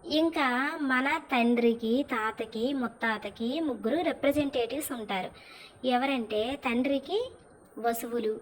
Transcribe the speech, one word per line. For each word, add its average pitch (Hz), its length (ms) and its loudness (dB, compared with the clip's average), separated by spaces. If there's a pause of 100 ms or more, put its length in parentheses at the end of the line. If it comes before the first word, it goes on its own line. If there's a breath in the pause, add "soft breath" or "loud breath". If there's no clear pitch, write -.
ఇంకా 302 760 2
మన 269 360 2
తండ్రికి, 233 920 2
తాతకి, 269 600 -2
ముత్తాతకి 226 880 -2
ముగ్గురు 262 440 0
రిప్రజెంటేటివ్స్ 285 880 0
ఉంటారు. 208 400 -6 (560 loud breath)
ఎవరంటే 247 760 0
తండ్రికి 277 680 0 (480)
వసువులు 233 640 -2